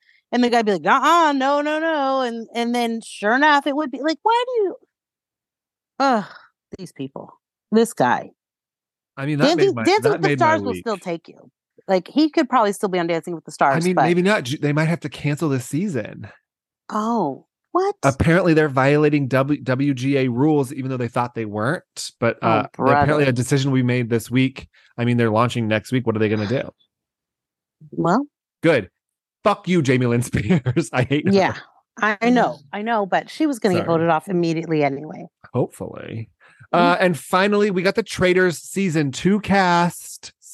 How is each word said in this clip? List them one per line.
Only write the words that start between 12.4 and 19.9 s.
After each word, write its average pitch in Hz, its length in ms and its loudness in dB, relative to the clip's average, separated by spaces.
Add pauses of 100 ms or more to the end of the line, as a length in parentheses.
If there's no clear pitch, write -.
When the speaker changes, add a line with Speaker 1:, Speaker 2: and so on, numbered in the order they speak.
Speaker 1:
probably 226 220 2
still 202 180 -4
be 180 100 -2
on 170 80 -2
Dancing 170 280 -4
with 156 80 -12
the - 80 -16
Speaker 2:
I - 20 -16
Speaker 1:
Stars, 156 320 2
Speaker 2:
mean, 185 100 2
Speaker 1:
but 156 80 4
Speaker 2:
maybe 175 180 2
not. 202 220 0
Ju-, 131 140 -6
they 143 140 0
might 151 140 0
have 160 160 -2
to 143 80 -10
cancel 147 400 -2
this 131 160 -2
season. 127 640 -6 (600)
Speaker 1:
Oh, 214 560 -2 (280)
what? 392 300 0
Speaker 2:
Apparently, 165 500 2
they're 156 160 4
violating 143 580 2
W-, 135 340 0
W 131 320 -2